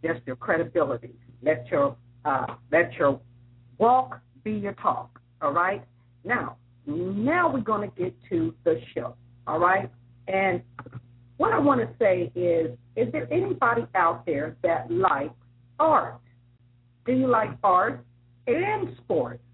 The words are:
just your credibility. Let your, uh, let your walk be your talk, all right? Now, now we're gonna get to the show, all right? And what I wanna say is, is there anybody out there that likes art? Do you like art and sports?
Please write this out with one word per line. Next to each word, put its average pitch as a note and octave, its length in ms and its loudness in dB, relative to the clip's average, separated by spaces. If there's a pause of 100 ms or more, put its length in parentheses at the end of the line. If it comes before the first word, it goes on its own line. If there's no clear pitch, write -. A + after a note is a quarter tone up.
just E3 240 -4
your C3 100 -8
credibility. D#3+ 760 -2 (280)
Let D#3 280 -2
your, C#3+ 260 0 (280)
uh, C3+ 220 0 (260)
let - 220 2
your C#3 260 2 (580)
walk B3+ 420 2 (240)
be G#3+ 80 -6
your G3+ 220 -6
talk, - 460 -4 (220)
all C#3+ 100 0
right? F3+ 300 0 (420)
Now, F#3 320 -4 (300)
now C#4 680 0
we're C4 80 -2
gonna G#3 280 -2
get - 260 -6 (160)
to E3 240 -2 (100)
the D#3+ 160 2 (140)
show, - 200 -6 (320)
all D#3 120 -2
right? F#3 320 2 (380)
And F#3+ 340 0 (760)
what G#4+ 160 2
I - 60 2
wanna C4+ 400 2
say F3+ 360 2
is, E3+ 360 0 (260)
is A3+ 160 0
there D4+ 200 -6
anybody C#4+ 640 0
out E3+ 300 2
there D#3 380 -4
that E3 280 0
likes E3+ 440 0 (440)
art? D#4 380 2 (880)
Do B3 80 0
you C4 140 2
like A3+ 240 2 (120)
art F#3+ 420 2 (420)
and F#4+ 520 0
sports? B2 440 -2 (120)